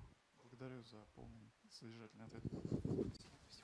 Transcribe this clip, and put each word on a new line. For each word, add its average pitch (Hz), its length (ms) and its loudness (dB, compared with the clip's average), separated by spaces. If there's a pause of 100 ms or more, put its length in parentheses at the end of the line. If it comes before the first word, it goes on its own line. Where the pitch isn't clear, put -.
(440)
Благодарю 123 400 -4
за 113 140 -10 (180)
полный 117 360 -8 (180)
содержательный 113 560 -8
ответ. - 180 -4 (1200)